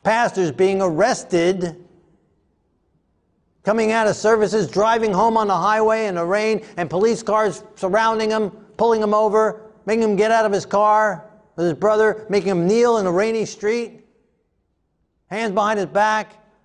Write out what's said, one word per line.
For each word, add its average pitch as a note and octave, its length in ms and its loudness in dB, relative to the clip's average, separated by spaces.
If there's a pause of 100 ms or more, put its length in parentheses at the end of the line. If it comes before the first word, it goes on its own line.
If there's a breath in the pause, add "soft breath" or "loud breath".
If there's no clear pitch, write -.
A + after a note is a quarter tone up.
pastors G3+ 480 0
being F#3+ 320 0
arrested, F3+ 1000 -2 (1800)
coming A3 300 0
out A3+ 140 0
of G3 100 0
services, G#3 540 0
driving A3 420 0
home A3 240 0
on A3 100 0
the G3 100 0
highway A3 500 0
in F#3+ 80 -4
the E3+ 100 -4
rain, G#3 400 -2 (120)
and F3 120 -4
police A3 340 0
cars G#3+ 400 -2 (140)
surrounding A3 540 0
him, A3 200 -2 (260)
pulling A3 260 2
him G#3 100 0
over, G#3+ 480 2 (240)
making A3+ 180 0
him G#3+ 140 2
get G#3+ 140 2
out A3+ 160 2
of G3+ 60 -2
his G3 120 -2
car G#3 680 0 (240)
with E3+ 120 -2
his D#3+ 80 0
brother, G#3+ 540 0
making F#3+ 220 0
him F3 160 0
kneel A#3 320 4
in G3 80 -2
a F3+ 60 -2
rainy G#3+ 320 0
street, A3+ 600 -6 (1200)
hands G#3+ 260 -4
behind G#3 260 0
his F#3+ 80 -2
back, G#3+ 560 -2 (220)